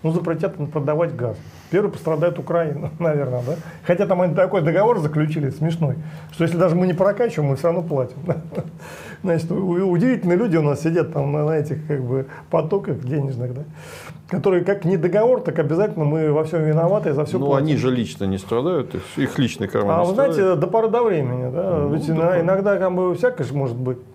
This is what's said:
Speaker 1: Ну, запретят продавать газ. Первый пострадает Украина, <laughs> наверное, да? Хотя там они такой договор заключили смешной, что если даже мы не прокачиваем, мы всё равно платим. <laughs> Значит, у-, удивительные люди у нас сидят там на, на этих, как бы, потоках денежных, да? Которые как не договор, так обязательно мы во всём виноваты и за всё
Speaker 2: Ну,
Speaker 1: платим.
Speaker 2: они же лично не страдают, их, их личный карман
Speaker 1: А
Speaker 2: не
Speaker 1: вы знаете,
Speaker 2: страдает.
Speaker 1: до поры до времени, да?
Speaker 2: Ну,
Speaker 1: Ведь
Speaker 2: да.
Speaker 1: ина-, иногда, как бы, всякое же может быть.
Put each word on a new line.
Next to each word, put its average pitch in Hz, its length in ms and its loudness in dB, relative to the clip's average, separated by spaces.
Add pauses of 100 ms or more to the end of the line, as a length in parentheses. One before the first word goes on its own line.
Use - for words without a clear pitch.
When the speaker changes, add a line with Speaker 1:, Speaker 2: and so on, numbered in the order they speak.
Speaker 1:
Ну, 160 80 2
запретят 170 420 -2 (180)
продавать 151 440 0
газ. 117 200 -4 (360)
Первый 196 180 2
пострадает 156 480 -4
Украина, 151 560 -2
<laughs> - 40 -10
наверное, 139 480 0
да? 151 80 -4 (300)
Хотя 180 220 2
там 180 140 2
они 175 140 2
такой 185 280 2
договор 196 360 4
заключили 151 520 0
смешной, 156 460 -2 (360)
что 170 120 -2
если 170 120 0
даже 170 180 4
мы 180 140 2
не 175 60 0
прокачиваем, 190 560 0
мы 135 60 0
всё 170 120 0
равно 170 140 0
платим. 139 340 -2 (100)
<laughs> - 960 -8
Значит, 165 280 0
у-, 185 400 0
удивительные 180 480 2
люди 214 180 2
у 156 60 4
нас 143 200 2
сидят 165 300 0
там 143 200 -2
на, 151 120 0
на 151 140 0
этих, 151 300 -4
как 143 160 -2
бы, 131 220 -2 (240)
потоках 160 540 0
денежных, 127 500 -4
да? 143 80 -8 (680)
Которые 185 340 2
как 196 220 0
не 185 140 2
договор, 208 420 4
так 165 180 -4
обязательно 165 460 0
мы 156 260 2
во 156 140 2
всём 160 180 0
виноваты 165 460 2
и 151 40 2
за 139 120 0
всё 120 160 -2
Speaker 2:
Ну, 139 60 0
Speaker 1:
платим. 139 180 4
Speaker 2:
они 151 120 2
же 120 140 2
лично 117 360 -2
не 95 120 0
страдают, 127 560 -2
их, 90 80 -6 (160)
их - 200 -2
личный 117 280 0
карман 113 320 2
Speaker 1:
А 175 40 4
Speaker 2:
не 175 60 2
Speaker 1:
вы 190 60 0
знаете, 254 200 2
Speaker 2:
страдает. 185 260 4
Speaker 1:
до 180 80 2
поры 220 220 2
до 240 120 2
времени, 127 480 0
да? 170 300 -2
Speaker 2:
Ну, 147 140 2
Speaker 1:
Ведь 151 120 -2
Speaker 2:
да. 160 80 0
Speaker 1:
ина-, 170 280 4
иногда, 196 340 2
как 185 180 0
бы, 180 220 2
всякое 247 280 0
же 123 100 -4
может 131 220 -2
быть. 127 200 -4 (180)